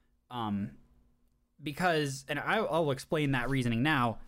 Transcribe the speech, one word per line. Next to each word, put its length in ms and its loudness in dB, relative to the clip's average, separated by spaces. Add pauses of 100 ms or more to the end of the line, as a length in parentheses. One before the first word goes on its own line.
(320)
Um, 400 -2 (920)
because, 680 0
and 100 -2
I, 180 0
I'll 340 2
explain 400 0
that 180 0
reasoning 320 2
now, 460 2